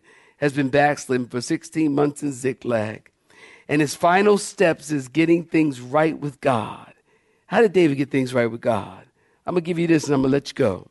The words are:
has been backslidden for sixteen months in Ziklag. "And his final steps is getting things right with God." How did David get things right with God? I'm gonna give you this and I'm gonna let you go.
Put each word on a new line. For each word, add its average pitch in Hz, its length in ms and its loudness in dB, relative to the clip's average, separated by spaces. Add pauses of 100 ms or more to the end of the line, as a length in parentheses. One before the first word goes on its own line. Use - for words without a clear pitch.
(380)
has 143 160 -2
been 139 160 0
backslidden 139 580 0
for 123 140 -6
sixteen 156 520 -4
months 143 300 -2
in 147 80 -4
Ziklag. 120 800 -6 (560)
"And 147 140 0
his 143 120 -2
final 196 440 4
steps 175 540 -2
is 135 180 -6
getting 165 340 2
things 156 380 0
right 139 360 0
with 139 240 -10
God." 117 520 -4 (540)
How 190 140 2
did 214 120 2
David 160 240 4
get 135 120 -2
things 127 240 -2
right 120 140 2
with 117 140 -10
God? 98 440 -4 (400)
I'm 170 80 -4
gonna 180 80 0
give 170 160 -4
you 170 80 0
this 160 200 2
and 143 100 0
I'm 135 80 2
gonna 135 80 2
let 139 180 -2
you - 60 -14
go. 95 360 -2